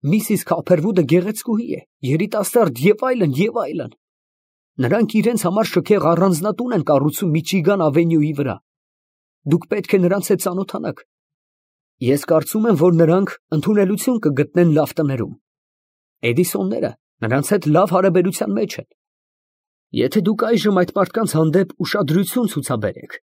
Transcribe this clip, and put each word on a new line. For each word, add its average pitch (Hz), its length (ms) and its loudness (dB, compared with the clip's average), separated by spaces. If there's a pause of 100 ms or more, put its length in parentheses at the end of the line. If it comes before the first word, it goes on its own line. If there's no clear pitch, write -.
Միսիս 202 400 0
Քափերվուդը 170 720 0
գեղեցկուհի 220 560 -2
է, - 100 -8 (220)
երիտասարդ 175 800 0
և 208 320 2
այլն, 151 240 0
և 226 240 -2
այլն։ 139 340 -10 (800)
Նրանք 202 380 0
իրենց 220 300 2
համար 202 260 0
շքեղ 175 400 2
առանձնատուն 190 640 0
են 160 140 -2
կառուցում 147 460 0
Միչիգան 180 500 0
ավենյուի 156 500 2
վրա։ 131 200 -4 (920)
Դուք 165 240 0
պետք 208 240 -4
է 196 80 4
նրանց 180 320 0
հետ - 80 0
ծանոթանաք։ 185 600 -6 (1000)
Ես 131 240 0
կարծում 165 400 0
եմ, 208 140 4
որ 175 180 4
նրանք 170 360 4 (200)
ընդունելություն 202 720 0
կգտնեն 151 480 2
լավ 147 220 0
տներում։ 135 400 -2 (880)
Էդիսոնները 175 680 0 (300)
նրանց 127 320 -2
հետ 185 160 0
լավ 160 260 2
հարաբերության 185 600 0
մեջ 220 180 -4
են։ - 120 -16 (1040)
Եթե 139 320 0
դուք 214 240 0
այժմ 196 320 2
այդ 175 160 0
մարդկանց 202 400 -2
հանդեպ 160 340 2 (140)
ուշադրություն 196 680 0
ցուցաբերեք 113 720 -6